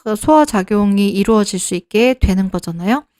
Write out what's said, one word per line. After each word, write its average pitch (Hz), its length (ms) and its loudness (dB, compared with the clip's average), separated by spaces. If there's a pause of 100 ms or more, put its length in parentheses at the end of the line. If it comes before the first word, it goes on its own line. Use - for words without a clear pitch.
(160)
소화작용이 208 960 2
이루어질 202 480 0
수 - 160 -6
있게 226 400 0
되는 190 360 0
거잖아요. 180 540 -4 (140)